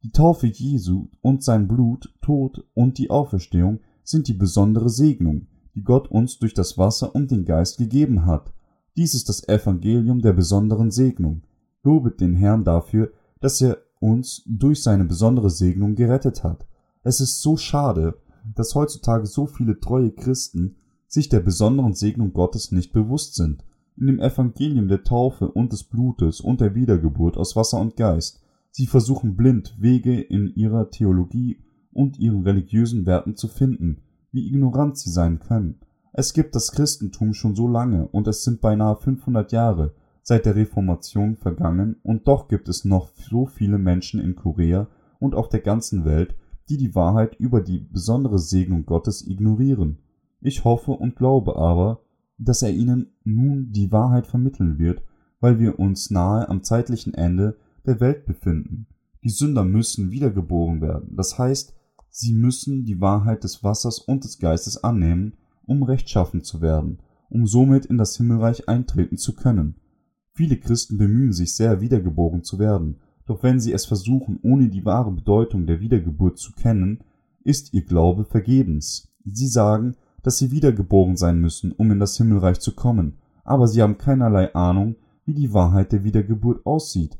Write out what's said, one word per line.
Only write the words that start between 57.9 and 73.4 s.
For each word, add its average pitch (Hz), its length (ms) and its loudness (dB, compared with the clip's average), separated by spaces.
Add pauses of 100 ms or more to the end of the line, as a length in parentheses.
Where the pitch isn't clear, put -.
Welt 143 260 0
befinden. 92 600 -6 (380)
Die 113 60 -2
Sünder 135 340 0
müssen 98 460 0
wiedergeboren 87 680 -2
werden. 78 360 -6
Das 92 220 -6
heißt, 131 360 -2 (360)
sie 117 220 -4
müssen 127 520 0
die 98 160 -4
Wahrheit 104 440 0
des - 200 -10
Wassers 107 340 -2
und 135 260 -4
des - 140 -16
Geistes 85 440 -2
annehmen, 95 520 0 (300)
um 139 180 0
rechtschaffen 110 600 0
zu - 180 -10
werden, 78 380 0 (300)
um 117 180 0
somit 135 400 4
in 123 120 0
das 107 180 0
Himmelreich 117 520 0
eintreten 120 480 -2
zu - 180 -6
können. 87 420 0 (560)
Viele 151 260 0
Christen 113 400 -2
bemühen 107 340 4
sich 87 220 -2
sehr, 110 260 2
wiedergeboren 87 640 0
zu 98 140 -8
werden, 95 420 0 (260)
doch 107 160 -6